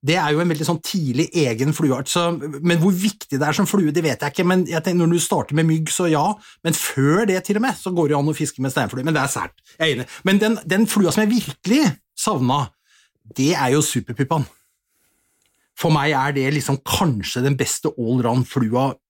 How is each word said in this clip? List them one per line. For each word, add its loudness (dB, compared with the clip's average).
Det 2
er 0
jo 2
en 0
veldig -2
sånn 0
tidlig -2
egen 0
flueart, 0
så, 0
men 0
hvor 4
viktig -4
det 0
er 0
som 2
flue, 2
det 0
vet 0
jeg -4
ikke, 0
men 4
jeg -2
tenker, 2
når 4
du 0
starter -2
med 2
mygg, 0
så -2
ja, 2
men 0
før 0
det 0
til 0
og 0
med, -2
så -8
går 2
det 2
jo 0
an 0
å -2
fiske -6
med -2
steinfluer, -2
men 0
det 0
er -4
sært, -8
jeg -6
er 2
enig. -6
Men 4
den, 0
den 2
flua 2
som 2
jeg 2
virkelig 0
savna, 0
det 2
er 0
jo 4
superpuppan. -2
For 2
meg 2
er -2
det 0
liksom -2
kanskje -2
den 2
beste -2
allround-flua 0